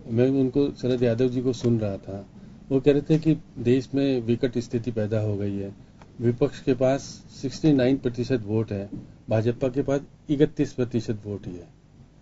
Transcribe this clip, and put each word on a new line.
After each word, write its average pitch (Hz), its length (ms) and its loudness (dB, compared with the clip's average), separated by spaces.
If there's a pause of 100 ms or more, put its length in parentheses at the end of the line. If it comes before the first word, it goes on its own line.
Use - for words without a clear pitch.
(120)
मैं 123 180 4
उनको, 135 400 2 (120)
शरद 123 220 0
यादव 120 240 2
जी 123 140 -4
को 123 120 0
सुन 117 260 0
रहा 98 180 -4
था, 101 280 -12 (460)
वो 135 80 2
कह 143 120 4
रहे 143 100 4
थे 156 160 4
कि 156 200 2 (220)
देश 123 360 2
में 135 260 0
विकट 120 360 0
स्थिति 120 340 -4
पैदा 107 280 -2
हो 107 160 -2
गई 101 220 -4
है, 98 140 -8 (500)
विपक्ष 120 380 0
के 135 140 0
पास 131 260 2 (420)
सिक्सटी 147 320 2
नाइन 131 240 4
प्रतिशत 120 500 -2
वोट 107 240 -2
है, 98 180 -6 (400)
भाजपा 117 380 0
के 123 140 -2
पास 139 200 0 (280)
इकतीस 151 440 2
प्रतिशत 117 520 -2
वोट 101 220 -8
ही 90 60 -10
है, 85 140 -14 (540)